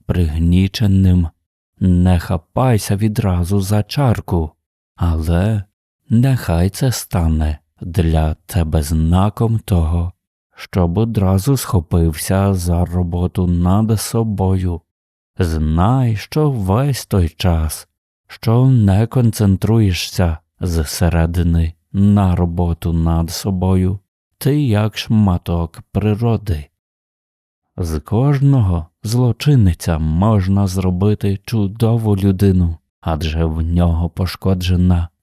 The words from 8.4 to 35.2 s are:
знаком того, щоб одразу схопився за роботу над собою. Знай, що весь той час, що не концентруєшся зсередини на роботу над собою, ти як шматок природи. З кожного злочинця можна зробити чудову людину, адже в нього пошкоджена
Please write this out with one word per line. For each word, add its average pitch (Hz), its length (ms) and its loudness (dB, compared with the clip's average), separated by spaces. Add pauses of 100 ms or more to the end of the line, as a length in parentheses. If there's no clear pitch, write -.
знаком 92 800 0
того, 85 520 -2 (440)
щоб 87 420 -2
одразу 104 600 0
схопився 92 960 0
за 87 320 -2
роботу 87 600 -2
над 95 540 0
собою. 95 800 -2 (580)
Знай, 90 760 0
що 151 360 -2
весь 117 540 -2
той 90 240 0
час, 80 580 -2 (400)
що 120 380 0
не 110 420 4
концентруєшся 98 1300 0 (220)
зсередини 82 1120 0 (180)
на 101 440 2
роботу 85 580 -2
над 82 380 0
собою, 92 680 0 (380)
ти 147 240 0
як 107 360 0
шматок 87 840 0 (100)
природи. 104 800 -2 (1080)
З 80 220 -4
кожного 127 880 0 (160)
злочинця 113 920 0
можна 98 680 0
зробити 95 800 -2
чудову 110 720 0
людину, 92 600 2 (240)
адже 80 440 -2
в 80 160 -2
нього 85 480 0
пошкоджена 90 1000 0 (140)